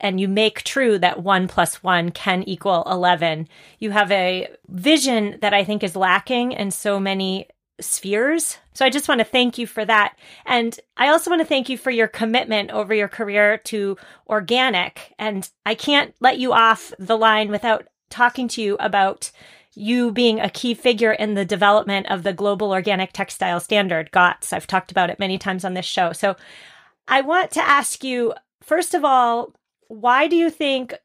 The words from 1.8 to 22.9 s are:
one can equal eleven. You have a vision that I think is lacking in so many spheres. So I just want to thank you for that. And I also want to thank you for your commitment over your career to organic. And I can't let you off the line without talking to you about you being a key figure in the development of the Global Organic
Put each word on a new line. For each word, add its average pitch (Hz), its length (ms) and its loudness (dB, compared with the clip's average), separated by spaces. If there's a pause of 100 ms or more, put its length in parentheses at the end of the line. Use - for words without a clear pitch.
one 175 300 0
can 185 320 -2
equal 180 440 -2
eleven. 170 600 0 (320)
You 214 100 -6
have 202 220 2
a 185 340 0 (220)
vision 233 720 0
that 208 120 0
I 202 120 4
think 208 180 -4
is 185 140 -6
lacking 208 560 0
in 202 180 -6
so 202 300 -2
many 190 480 -4 (320)
spheres. 240 800 -2 (160)
So 262 100 0
I 262 60 6
just 285 180 -4
want 277 100 2
to 220 60 2
thank 247 340 0
you 240 80 -4
for 220 180 -6
that. 208 300 2 (320)
And 233 320 0 (180)
I 262 120 2
also 330 220 2
want 339 100 2
to 320 80 0
thank 262 200 0
you 262 80 -4
for 254 140 -6
your 226 160 2
commitment 220 640 -2
over 214 240 -2
your 208 140 0
career 208 560 0
to 196 320 -4 (320)
organic. 214 920 0
And 208 300 -6 (180)
I 220 80 0
can't 285 460 0
let 254 180 4
you 247 140 0
off 226 480 4
the 220 180 0
line 214 320 4
without 214 380 -2 (220)
talking 240 380 0
to 233 140 -6
you 202 160 -2
about 196 540 0 (420)
you 233 380 0
being 226 260 2
a 214 120 -2
key 240 240 -4
figure 226 380 2
in 214 220 -2
the 196 100 -2
development 202 640 2
of 190 140 -4
the 190 100 -2
Global 202 380 -2
Organic 190 420 -2